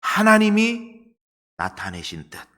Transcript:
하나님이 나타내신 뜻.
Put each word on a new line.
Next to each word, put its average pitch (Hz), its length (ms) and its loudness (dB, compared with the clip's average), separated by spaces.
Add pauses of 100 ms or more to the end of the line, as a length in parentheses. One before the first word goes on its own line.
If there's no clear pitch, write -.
하나님이 220 1000 2 (540)
나타내신 87 760 -10
뜻. - 100 -18 (180)